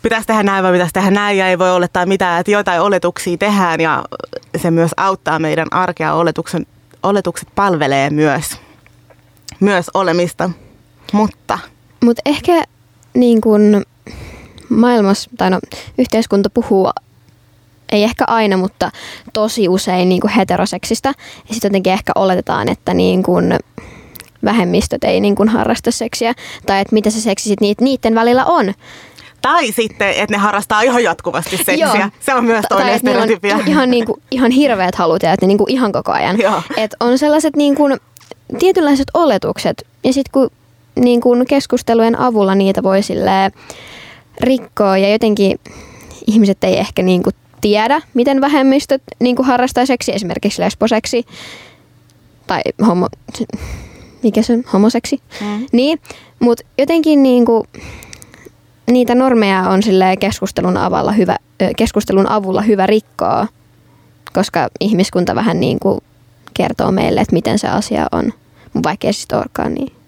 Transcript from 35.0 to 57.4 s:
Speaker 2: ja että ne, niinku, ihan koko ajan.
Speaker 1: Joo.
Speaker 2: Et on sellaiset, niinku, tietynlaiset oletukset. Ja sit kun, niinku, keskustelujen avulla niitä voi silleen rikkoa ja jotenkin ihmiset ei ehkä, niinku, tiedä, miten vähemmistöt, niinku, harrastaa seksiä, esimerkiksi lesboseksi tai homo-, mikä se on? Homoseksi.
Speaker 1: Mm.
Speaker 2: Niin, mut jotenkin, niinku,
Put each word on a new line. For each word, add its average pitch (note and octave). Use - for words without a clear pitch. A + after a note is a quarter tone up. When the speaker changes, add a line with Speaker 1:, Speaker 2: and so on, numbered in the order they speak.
Speaker 2:
ja E3+
että F#3+
ne, -
niinku, G3+
ihan B3
koko -
ajan. F3+
Speaker 1:
Joo. F#3+
Speaker 2:
Et A3
on A#3+
sellaiset, D4+
niinku, C#4+
tietynlaiset D4+
oletukset. G3
Ja B3+
sit C4+
kun, C4+
niinku, A#3+
keskustelujen A#3
avulla G#3
niitä G3
voi G3
silleen F#3+
rikkoa G#3+
ja G3
jotenkin G#3
ihmiset G#3
ei F#3+
ehkä, F#3
niinku, F#3
tiedä, A3
miten C4+
vähemmistöt, C4+
niinku, B3
harrastaa B3
seksiä, -
esimerkiksi G3+
lesboseksi A3+
tai F3+
homo-, -
mikä G#3+
se A#3+
on? A#3+
Homoseksi. A3
Speaker 1:
Mm. G#3
Speaker 2:
Niin, C#4
mut A#3+
jotenkin, D4+
niinku, A#3+